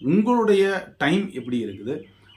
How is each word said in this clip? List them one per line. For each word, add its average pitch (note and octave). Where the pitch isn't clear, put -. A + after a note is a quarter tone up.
உங்களுடைய G3
டைம் G3+
எப்படி A#2+
இருக்குது, G#2